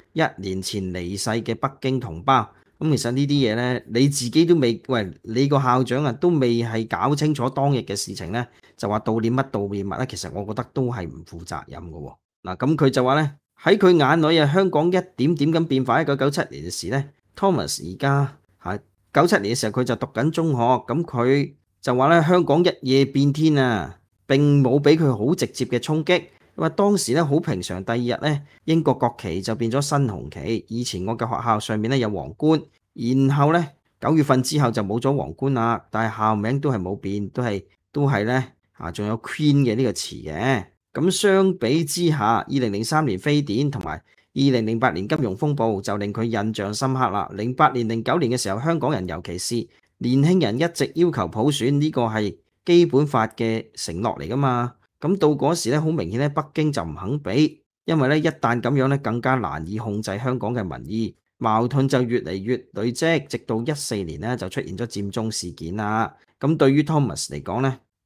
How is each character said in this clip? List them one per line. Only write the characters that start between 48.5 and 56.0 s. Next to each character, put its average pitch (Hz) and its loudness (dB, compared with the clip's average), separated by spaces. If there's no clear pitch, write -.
候， 110 -6
香 165 0
港 135 -2
人 92 -4
尤 85 -8
其 85 -8
是 92 -6
年 131 2
輕 180 4
人 113 -2
一 170 0
直 - -2
要 170 2
求 123 -2
普 107 0
選， 143 0
呢 151 2
個 131 0
係 110 -2
基 175 6
本 143 2
法 127 2
嘅 113 -2
承 - -8
諾 110 -4
嚟 73 -10
㗎 104 -4
嘛。 123 0
噉 175 0
到 160 4
嗰 147 2
時 123 -2
呢， 151 2
好 156 0
明 101 -4